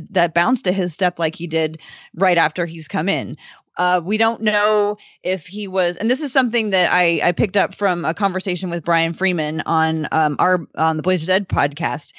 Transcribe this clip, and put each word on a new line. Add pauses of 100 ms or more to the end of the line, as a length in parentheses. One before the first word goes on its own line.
(120)
that
bounce
to
his
step
like
he
did (360)
right
after
he's
come
in. (400)
Uh,
we
don't
know (260)
if
he
was,
and
this
is
something
that
I,
I
picked
up
from
a
conversation
with
Brian
Freeman
on,
um,
our,
on
the
Blazers
Ed
podcast.